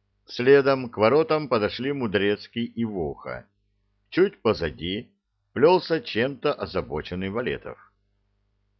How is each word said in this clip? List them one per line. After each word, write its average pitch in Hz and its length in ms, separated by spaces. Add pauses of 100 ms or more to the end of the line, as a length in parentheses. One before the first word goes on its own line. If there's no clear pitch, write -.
(260)
Следом 131 600
к - 80
воротам 151 520
подошли 117 440
Мудрецкий 104 720
и 117 200
Воха. 71 640 (640)
Чуть 190 320
позади 85 680 (460)
плелся 165 440
чем-то 139 520
озабоченный 90 800
Валетов. 101 480 (1000)